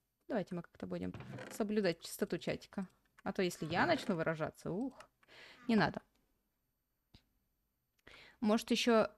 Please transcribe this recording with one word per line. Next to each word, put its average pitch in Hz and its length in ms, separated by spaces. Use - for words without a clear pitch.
Давайте 196 260
мы 175 60
как-то - 260
будем 180 280
соблюдать 208 460
чистоту - 340
чатика. - 500
А 190 100
то, 202 100
если 175 220
я 175 220
начну 285 280
выражаться, 156 560
ух, 233 220
не 226 80
надо. - 260
Может, 214 300
ещё, 226 480